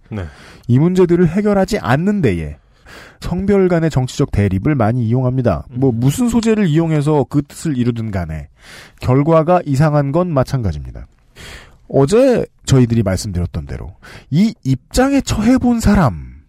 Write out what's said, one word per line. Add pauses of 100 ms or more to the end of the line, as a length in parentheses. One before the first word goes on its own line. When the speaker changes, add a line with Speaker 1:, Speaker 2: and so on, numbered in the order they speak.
(100)
Speaker 1:
네. (440)
Speaker 2:
이
문제들을
해결하지
않는
데에 (640)
성별
간의
정치적
대립을
많이
이용합니다.
Speaker 1:
음.
Speaker 2:
뭐
무슨
소재를
이용해서
그
뜻을
이루든
간에 (520)
결과가
이상한
건
마찬가지입니다. (840)
어제 (200)
저희들이
말씀드렸던
대로 (360)
이 (100)
입장에
처해본
사람